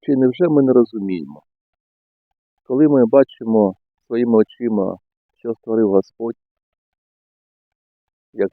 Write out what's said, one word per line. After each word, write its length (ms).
Чи 160
невже 320
ми 140
не 100
розуміємо? 680
Коли 240
ми 180
бачимо 680
своїми 320
очима, 580
що 160
створив 340
Господь, 460
як 200